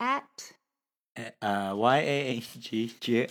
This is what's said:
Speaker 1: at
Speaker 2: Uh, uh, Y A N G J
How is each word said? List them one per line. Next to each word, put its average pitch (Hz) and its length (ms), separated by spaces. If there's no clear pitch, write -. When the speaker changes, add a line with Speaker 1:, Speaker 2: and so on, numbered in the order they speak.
Speaker 1:
at 269 520
Speaker 2:
Uh, 113 140
uh, 101 360
Y 120 220
A 143 260
N 117 60
G 117 420
J 120 300